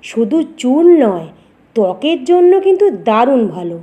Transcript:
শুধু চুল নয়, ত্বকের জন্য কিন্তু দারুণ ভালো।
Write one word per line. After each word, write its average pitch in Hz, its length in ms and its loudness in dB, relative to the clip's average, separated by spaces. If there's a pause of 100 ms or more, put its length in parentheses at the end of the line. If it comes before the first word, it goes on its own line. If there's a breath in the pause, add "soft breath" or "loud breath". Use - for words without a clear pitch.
(100)
শুধু 226 280 -2 (220)
চুল 277 260 0 (180)
নয়, 170 240 -4 (480 soft breath)
ত্বকের 226 420 -2 (120)
জন্য 359 220 4 (140)
কিন্তু 381 200 2 (220)
দারুণ 240 340 2 (140)
ভালো। 170 260 -10